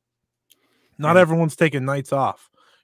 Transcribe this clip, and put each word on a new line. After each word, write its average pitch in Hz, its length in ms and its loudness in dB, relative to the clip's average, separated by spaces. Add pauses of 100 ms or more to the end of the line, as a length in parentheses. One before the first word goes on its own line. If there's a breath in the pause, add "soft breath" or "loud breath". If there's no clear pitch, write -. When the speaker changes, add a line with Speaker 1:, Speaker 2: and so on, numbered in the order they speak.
(960)
Speaker 1:
not 151 200 0
Speaker 2:
Yeah. 185 60 8
Speaker 1:
everyone's 165 340 0
taking 139 280 0
nights 139 280 -6
off, 131 360 -4 (360 soft breath)